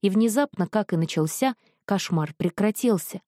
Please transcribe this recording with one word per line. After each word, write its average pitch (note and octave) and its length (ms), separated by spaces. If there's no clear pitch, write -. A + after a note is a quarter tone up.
и G3+ 80
внезапно, A3 580
как - 260
и F3 40
начался, E3 580
кошмар D#3+ 520
прекратился. G3+ 920